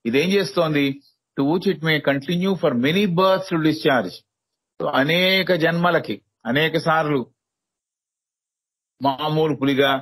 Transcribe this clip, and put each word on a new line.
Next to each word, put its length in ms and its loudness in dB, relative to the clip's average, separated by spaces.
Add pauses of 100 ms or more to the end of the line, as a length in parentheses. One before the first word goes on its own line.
ఇదేం 240 0
చేస్తోంది? 720 0 (360)
To 80 0
which 220 0
it 120 0
may 180 0 (120)
continue 460 -2
for 180 0
many 320 0 (140)
births 300 2
to 140 -2
discharge. 520 0 (640)
So 80 -4
అనేక 680 0
జన్మలకి, 680 0 (240)
అనేక 320 0
సార్లు 420 0 (1800)
మామూలు 540 0
పులిగా, 360 2 (100)